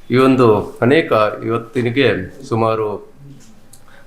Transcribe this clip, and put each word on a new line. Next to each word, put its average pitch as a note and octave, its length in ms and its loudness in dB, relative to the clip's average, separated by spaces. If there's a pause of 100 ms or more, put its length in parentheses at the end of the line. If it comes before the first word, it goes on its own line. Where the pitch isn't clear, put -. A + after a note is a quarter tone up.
(120)
ಈ A#2+ 60 2
ಒಂದು B2 640 2
ಅನೇಕ, C#3+ 300 2 (340)
ಇವತ್ತಿನಿಗೆ A#2 1000 -2
ಸುಮಾರು A2 680 -4 (920)